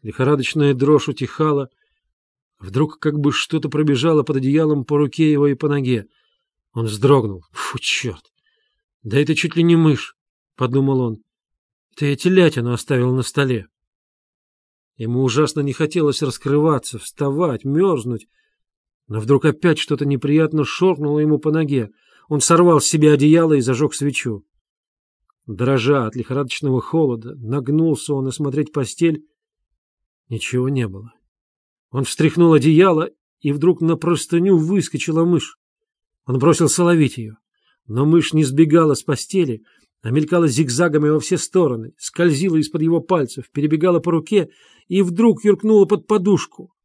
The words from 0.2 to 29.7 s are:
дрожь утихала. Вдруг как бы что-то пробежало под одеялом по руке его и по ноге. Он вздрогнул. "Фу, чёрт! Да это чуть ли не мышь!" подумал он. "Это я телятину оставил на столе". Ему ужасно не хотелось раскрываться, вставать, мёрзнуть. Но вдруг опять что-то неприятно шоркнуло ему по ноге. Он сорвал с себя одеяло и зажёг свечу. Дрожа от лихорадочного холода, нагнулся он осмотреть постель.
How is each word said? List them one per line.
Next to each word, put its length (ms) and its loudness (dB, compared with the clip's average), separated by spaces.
дрожь 340 2
утихала. 600 -4
Вдруг 400 -4
как 200 -4
бы 140 0
что-то 360 -4
пробежало 540 0
под 140 -2
одеялом 480 0
по 120 -2
руке 340 0
его 160 2
и 80 2
по 140 -4
ноге. 380 -2
Он 140 -4
вздрогнул. 640 0
"Фу, 280 -12
чёрт! 540 -8
Да 160 -2
это 160 2
чуть 220 -4
ли 60 2
не 140 4
мышь!" 400 0
подумал 440 0
он. 220 -4
"Это 120 -4
я 100 0
телятину 560 2
оставил 420 0
на 80 -2
столе". 440 -2
Ему 280 -2
ужасно 360 0
не 120 -4
хотелось 500 -2
раскрываться, 760 -2
вставать, 680 -4
мёрзнуть. 640 -2
Но 100 -6
вдруг 260 2
опять 340 0
что-то 280 -4
неприятно 580 0
шоркнуло 540 -2
ему 200 2
по 120 -2
ноге. 400 -2
Он 120 -2
сорвал 400 4
с 60 -4
себя 280 4
одеяло 400 4
и 60 2
зажёг 340 -2
свечу. 500 -6
Дрожа 600 0
от 80 -8
лихорадочного 680 -4
холода, 560 -2
нагнулся 760 -2
он 140 -4
осмотреть 440 -4
постель. 540 -4